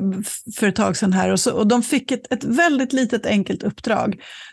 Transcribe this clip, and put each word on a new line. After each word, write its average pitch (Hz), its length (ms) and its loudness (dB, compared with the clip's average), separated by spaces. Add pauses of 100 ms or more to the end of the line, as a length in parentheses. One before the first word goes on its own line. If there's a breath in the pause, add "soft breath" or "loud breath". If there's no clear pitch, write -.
(200)
f-, - 380 -10
för 214 100 2
ett 185 80 0
tag 196 200 2
sedan 190 160 2
här, 185 200 2
och 185 80 2
så, - 120 0
och 208 140 2
de 240 160 4
fick 269 300 0
ett, - 200 -4
ett - 120 -6
väldigt 269 480 2
litet 240 340 0
enkelt 202 360 0
uppdrag - 580 -2 (320 loud breath)